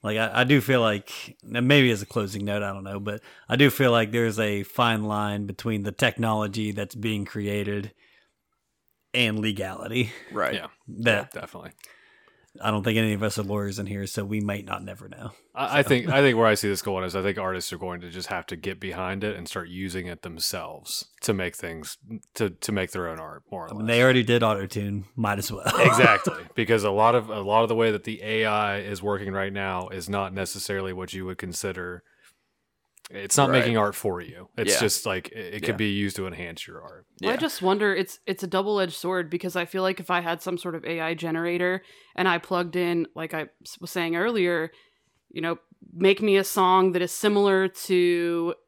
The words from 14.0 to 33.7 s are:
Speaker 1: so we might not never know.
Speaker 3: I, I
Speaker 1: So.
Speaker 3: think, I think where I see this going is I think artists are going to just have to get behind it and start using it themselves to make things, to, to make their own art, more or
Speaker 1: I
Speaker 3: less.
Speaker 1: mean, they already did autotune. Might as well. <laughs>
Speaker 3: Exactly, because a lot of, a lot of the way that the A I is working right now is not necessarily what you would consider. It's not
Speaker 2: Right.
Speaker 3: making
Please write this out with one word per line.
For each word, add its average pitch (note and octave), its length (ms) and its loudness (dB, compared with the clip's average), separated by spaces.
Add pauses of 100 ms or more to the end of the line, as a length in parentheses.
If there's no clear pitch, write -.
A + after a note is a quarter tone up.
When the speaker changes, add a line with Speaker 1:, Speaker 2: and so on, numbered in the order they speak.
Speaker 1:
so G2+ 200 -6
we G#2+ 160 -2
might G2+ 240 -4
not F#2+ 180 -8
never F#2+ 240 -14
know. - 240 -14 (240)
Speaker 3:
I, C3+ 240 2
I - 40 6
Speaker 1:
So. - 40 2
Speaker 3:
think, B2+ 220 4
I C#3 100 6
think C3 180 6
where A2+ 100 8
I G#2+ 80 8
see G#2 120 -2
this G2 140 0
going F#2 240 -2
is F2 100 -6
I F#2+ 60 0
think F#2+ 160 0
artists F#2 340 -4
are F2+ 60 -10
going F2 240 -8
to F2 80 -12
just F2 180 -10
have F#2 200 -6
to F2+ 100 -8
get F#2 200 -8
behind F#2 460 -6
it G#2 140 -4
and F2 100 -12
start F2+ 220 -8
using F2+ 380 -8
it E2+ 160 -12
themselves E2 840 -8 (160)
to A2 120 0
make F#2 220 -4
things, E2 420 -12 (360)
to, G#2 160 -2
to - 240 -8
make F#2+ 180 -2
their F2+ 160 -6
own D#2+ 120 -10
art, D#2 300 -16
more - 140 -10
or D#2+ 40 -14
Speaker 1:
I - 20 -16
Speaker 3:
less. G#2+ 80 -12
Speaker 1:
mean, G#2+ 100 -4
they A#2 160 6
already B2+ 200 6
did A#2 180 4
autotune. G2+ 640 0 (100)
Might G#2 240 0
as - 100 -6
well. G#2 160 -10
<laughs> - 140 0
Speaker 3:
Exactly, - 640 6 (100)
because A2+ 300 2
a G#2 80 2
lot A2+ 240 6
of, A2 140 0
a G#2+ 100 -6
lot G#2 240 4
of A2+ 60 2
the A2+ 60 2
way A2+ 160 4
that G#2 120 -2
the A2 180 -8
A A2 240 -2
I G#2+ 340 0
is G2 220 -8
working G2+ 300 -2
right G2 220 -2
now F#2+ 340 -4
is F#2 220 -10
not G2 240 -2
necessarily G2 580 -6
what F#2 220 -10
you F#2+ 140 -8
would F2+ 100 -8
consider. F2+ 680 -8 (1120)
It's G2 220 -2
not C#3 140 6
Speaker 2:
Right. C3 100 4
Speaker 3:
making A#2+ 180 2